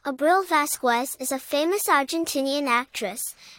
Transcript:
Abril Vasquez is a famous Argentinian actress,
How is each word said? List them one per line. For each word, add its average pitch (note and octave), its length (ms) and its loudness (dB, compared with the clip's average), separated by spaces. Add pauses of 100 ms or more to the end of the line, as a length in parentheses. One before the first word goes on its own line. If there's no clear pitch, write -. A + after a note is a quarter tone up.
Abril D#4+ 420 2
Vasquez C#4 720 0
is C4 140 -4
a C4+ 80 -2
famous E4 480 0
Argentinian C#4+ 800 0
actress, A#3 520 -2 (380)